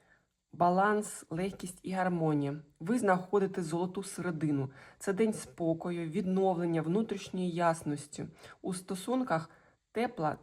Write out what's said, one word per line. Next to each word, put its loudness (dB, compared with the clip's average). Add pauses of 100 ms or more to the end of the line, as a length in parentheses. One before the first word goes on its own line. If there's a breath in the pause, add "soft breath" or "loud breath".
(540 soft breath)
Баланс, 4
легкість -6
і -6
гармонія. 2 (240)
Ви 0
знаходите 2
золоту -2
середину. -2 (280 loud breath)
Це -2
день 2
спокою, -2
відновлення, 2
внутрішньої -2
ясності. -2 (360 loud breath)
У -4
стосунках -2 (420 soft breath)
тепла -2